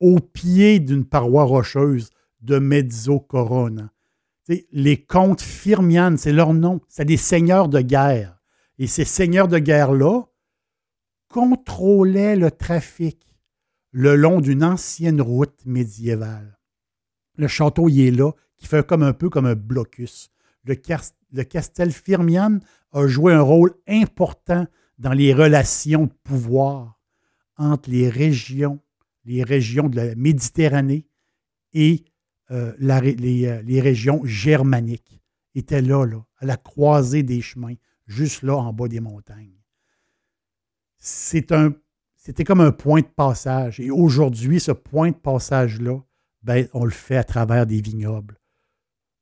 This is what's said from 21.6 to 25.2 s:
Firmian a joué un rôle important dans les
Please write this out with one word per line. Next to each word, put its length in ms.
Firmian 680
a 140
joué 260
un 80
rôle 340
important 760
dans 140
les 200